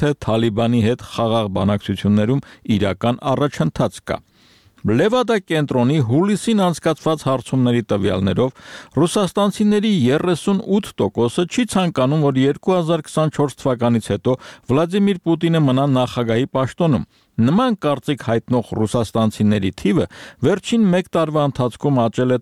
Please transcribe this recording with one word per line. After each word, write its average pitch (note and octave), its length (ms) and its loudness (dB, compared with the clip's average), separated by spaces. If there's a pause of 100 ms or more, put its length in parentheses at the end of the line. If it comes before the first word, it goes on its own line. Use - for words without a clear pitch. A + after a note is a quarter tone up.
թե D3 160 2
Թալիբանի A#2 640 0
հետ A#2+ 320 0
խաղաղ A2+ 400 0
բանակցություններում G#2 880 0 (320)
իրական G2+ 480 -2
առաջընթաց C#3 800 -2
կա։ - 160 -6 (680)
Լևադա G#3 560 2
կենտրոնի C#3 540 0 (100)
հուլիսին G3 560 0
անցկացված D#3+ 640 -2
հարցումների B2 640 0
տվյալներով G2 800 -2 (240)
Ռուսաստանցիների G#3 1000 0 (140)
երեսուն F3+ 560 0 (160)
ութ - 240 -8
տոկոսը E3+ 480 0
չի B3 240 -2
ցանկանում, D3+ 540 0
որ C3 180 2
երկու E3+ 320 0
հազար D#3+ 320 -2
քսանչորս D3+ 480 -2
թվականից A#2+ 560 0
հետո B2 260 -2 (300)
Վլադիմիր F3 560 0
Պուտինը E3 400 2
մնա C3+ 200 2 (120)
նախագահի A#2+ 560 -2
պաշտոնում։ C3 540 0 (300)
Նման G3 400 2
կարծիք D3 480 -2
հայտնող A#2 480 -2
ռուսաստանցիների G#2+ 1040 0
թիվը F3 280 0 (360)
վերջին G3 480 2
մեկ F3 240 0
տարվա D#3 320 0
ընթացքում C3 560 -2
աճել B2+ 320 0
է B2 80 2